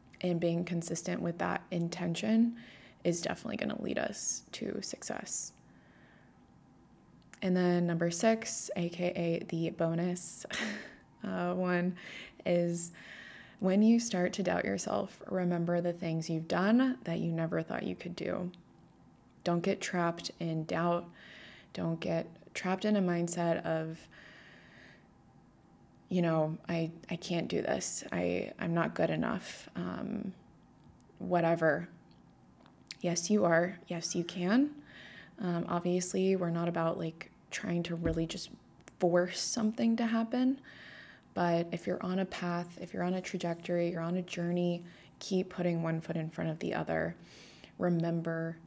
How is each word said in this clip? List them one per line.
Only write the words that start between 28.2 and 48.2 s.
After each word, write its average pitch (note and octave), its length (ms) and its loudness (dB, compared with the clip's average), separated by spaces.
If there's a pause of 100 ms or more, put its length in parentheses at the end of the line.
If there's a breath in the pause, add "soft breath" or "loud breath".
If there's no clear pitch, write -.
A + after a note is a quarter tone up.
I'm E3+ 160 -2
not E3+ 200 0
good E3 160 2
enough," - 640 -4
um, - 560 -6 (880)
whatever. E3 680 2 (1120)
Yes, E3+ 300 0
you G#3 140 6
are. E3+ 420 4
Yes, E3+ 300 -4
you E3+ 80 0
can. G3+ 460 4 (720 loud breath)
Um, F3 280 0
obviously, F3+ 640 2
we're F3+ 160 0
not E3+ 160 0
about, E3 320 0
like, D#3+ 320 -6 (220)
trying F3 320 -2
to E3+ 100 -4
really E3 320 0
just - 240 -6 (480)
force F3 420 4
something A3+ 560 2
to A#3 100 2
happen. B3 540 2 (720 loud breath)
But E3+ 380 2
if - 160 -6
you're F#3 160 -2
on F#3 160 0
a F#3+ 60 2
path, F3 560 -4
if F3 120 -10
you're F#3 120 -2
on F#3 100 2
a F#3 60 -2
trajectory, F3 720 0
you're E3+ 80 -2
on E3+ 160 0
a F#3 60 0
journey, F3 600 0 (380 loud breath)
keep F#3 280 0
putting E3+ 360 0
one D#3+ 160 0
foot E3 160 -4
in D#3+ 120 -2
front E3 220 -2
of D#3 80 -4
the E3+ 160 -2
other. E3 400 0 (640 loud breath)
Remember E3+ 800 0 (100)